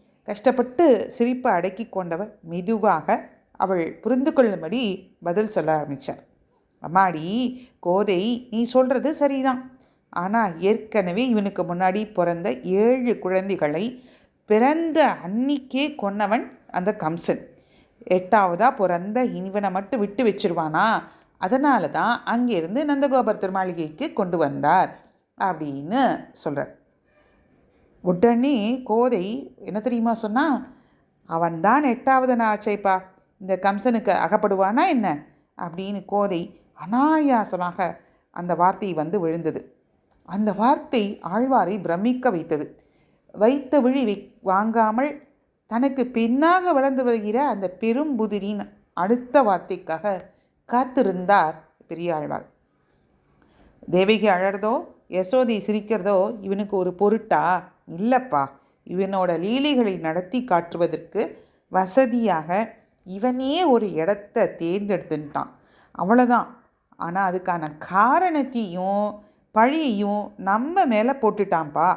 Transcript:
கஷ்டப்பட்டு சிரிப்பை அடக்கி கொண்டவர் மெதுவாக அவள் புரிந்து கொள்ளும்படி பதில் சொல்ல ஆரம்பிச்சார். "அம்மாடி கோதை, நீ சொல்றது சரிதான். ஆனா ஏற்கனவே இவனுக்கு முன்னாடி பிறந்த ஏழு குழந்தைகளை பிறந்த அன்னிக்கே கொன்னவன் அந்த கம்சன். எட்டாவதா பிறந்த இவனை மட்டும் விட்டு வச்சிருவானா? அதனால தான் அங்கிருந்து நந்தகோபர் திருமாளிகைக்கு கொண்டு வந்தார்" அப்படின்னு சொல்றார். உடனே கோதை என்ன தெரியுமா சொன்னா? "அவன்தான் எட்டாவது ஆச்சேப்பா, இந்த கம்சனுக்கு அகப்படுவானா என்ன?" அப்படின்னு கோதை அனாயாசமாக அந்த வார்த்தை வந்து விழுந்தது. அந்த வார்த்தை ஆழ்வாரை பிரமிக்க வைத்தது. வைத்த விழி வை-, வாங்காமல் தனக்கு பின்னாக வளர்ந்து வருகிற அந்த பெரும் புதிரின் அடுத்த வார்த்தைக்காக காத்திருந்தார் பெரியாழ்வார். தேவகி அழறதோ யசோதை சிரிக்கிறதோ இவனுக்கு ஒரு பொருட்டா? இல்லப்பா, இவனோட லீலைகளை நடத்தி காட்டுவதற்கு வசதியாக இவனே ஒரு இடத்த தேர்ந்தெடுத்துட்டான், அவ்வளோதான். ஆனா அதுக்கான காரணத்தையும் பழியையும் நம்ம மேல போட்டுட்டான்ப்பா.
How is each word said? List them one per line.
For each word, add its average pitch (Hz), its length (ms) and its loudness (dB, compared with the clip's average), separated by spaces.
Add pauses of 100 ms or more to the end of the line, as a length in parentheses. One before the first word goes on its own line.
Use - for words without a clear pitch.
(240)
கஷ்டப்பட்டு 247 880 2
சிரிப்பை 247 400 0
அடக்கி 185 380 -2
கொண்டவர் 180 520 -6
மெதுவாக 185 880 -2 (260)
அவள் 185 280 0 (100)
புரிந்து 262 400 0
கொள்ளும்படி 208 480 2 (420)
பதில் 185 260 -2
சொல்ல 160 260 0
ஆரம்பிச்சார். 147 460 -8 (640)
"அம்மாடி 165 420 0 (540)
கோதை, 202 720 0
நீ 220 120 -2
சொல்றது 254 500 2
சரிதான். 269 460 0 (500)
ஆனா 196 320 -2 (160)
ஏற்கனவே 196 720 0
இவனுக்கு 202 360 0
முன்னாடி 185 380 -2 (120)
பிறந்த 175 340 0 (140)
ஏழு 233 580 2
குழந்தைகளை 185 640 -2 (640)
பிறந்த 277 720 2
அன்னிக்கே 262 640 -2 (100)
கொன்னவன் 202 500 -2 (260)
அந்த 190 280 -2
கம்சன். 165 440 -4 (640)
எட்டாவதா 185 640 2
பிறந்த 196 500 0
இவனை 190 460 -4
மட்டும் 196 280 -4
விட்டு 202 240 -2
வச்சிருவானா? 175 640 0 (500)
அதனால 233 520 2
தான் 180 340 0
அங்கிருந்து 226 640 -2
நந்தகோபர் 269 560 2
திருமாளிகைக்கு 185 720 -4
கொண்டு 180 240 -2
வந்தார்" 147 540 2 (500)
அப்படின்னு 156 600 -2 (400)
சொல்றார். 143 300 -6 (1300)
உடனே 233 540 2 (260)
கோதை 226 420 0 (380)
என்ன 190 160 -6
தெரியுமா 233 360 0
சொன்னா? 240 520 -2 (640)
"அவன்தான் 170 540 2
எட்டாவது 254 600 2
ஆச்சேப்பா, 202 540 0 (440)
இந்த 190 200 -2
கம்சனுக்கு 202 540 0
அகப்படுவானா 196 720 2
என்ன?" 247 200 0 (500)
அப்படின்னு 190 480 -8
கோதை 196 360 0 (360)
அனாயாசமாக 214 1080 2 (440)
அந்த - 240 -6
வார்த்தை 185 380 2
வந்து 160 260 -2
விழுந்தது. 160 420 -2 (680)
அந்த 208 240 -2
வார்த்தை 254 480 0 (260)
ஆழ்வாரை 214 540 0
பிரமிக்க 226 480 0
வைத்தது. 160 360 -2 (640)
வைத்த 285 480 2
விழி 262 260 2
வை-, 202 200 -2 (160)
வாங்காமல் 220 680 0 (600)
தனக்கு 262 340 0 (100)
பின்னாக 320 600 2
வளர்ந்து 269 300 2
வருகிற 226 340 0 (100)
அந்த 196 220 -2
பெரும் 247 460 -2
புதிரின் 208 460 -4 (320)
அடுத்த 240 500 2
வார்த்தைக்காக 180 720 -2 (560)
காத்திருந்தார் 196 840 2 (320)
பெரியாழ்வார். 160 580 -6 (1400)
தேவகி 190 380 4
அழறதோ 196 460 0 (360)
யசோதை 220 500 0
சிரிக்கிறதோ 208 600 0 (220)
இவனுக்கு 196 360 -4
ஒரு 180 160 -2
பொருட்டா? 202 500 2 (480)
இல்லப்பா, 220 520 0 (440)
இவனோட 190 520 0
லீலைகளை 240 580 2
நடத்தி 170 460 -4
காட்டுவதற்கு 170 800 -2 (500)
வசதியாக 190 1000 0 (380)
இவனே 254 480 -2 (100)
ஒரு 233 280 4
இடத்த 196 500 -2 (140)
தேர்ந்தெடுத்துட்டான், 160 920 -4 (440)
அவ்வளோதான். 233 520 2 (480)
ஆனா 170 300 -6
அதுக்கான 180 520 -4
காரணத்தையும் 220 1300 0 (500)
பழியையும் 214 720 2 (120)
நம்ம 247 480 0
மேல 233 280 2
போட்டுட்டான்ப்பா. 180 840 0